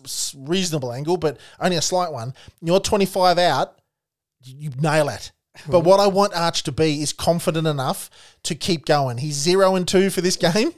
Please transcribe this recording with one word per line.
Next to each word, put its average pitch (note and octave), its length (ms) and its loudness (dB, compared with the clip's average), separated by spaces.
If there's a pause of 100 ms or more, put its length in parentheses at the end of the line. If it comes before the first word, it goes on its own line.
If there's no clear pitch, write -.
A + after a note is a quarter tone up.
s-, - 340 -8
reasonable D3+ 540 -4
angle, D3 260 -2
but D#3 180 -2 (240)
only F3+ 160 0
a D#3 60 -2
slight F3+ 300 -2
one, B2 200 -10 (300)
you're E3+ 180 2
twenty-five F#3+ 580 2
out, D#3+ 400 0 (640)
you C#3 280 -12 (100)
nail D3+ 300 2
it. - 220 -12 (380)
But F3 140 6
what F#3+ 160 6
I G3+ 60 4
want G3 300 2
Arch E3+ 280 -2
to D3+ 80 -6
be D3+ 280 0
is D3 140 -4
confident E3 520 -2
enough D3 440 -4 (320)
to - 120 -6
keep E3 300 -4
going. C#3 320 0
He's D3 200 -6
zero F#3 380 4
and F#3 140 -2
two F#3+ 220 4
for F#3 100 -4
this F3+ 160 0
game. G#3 420 0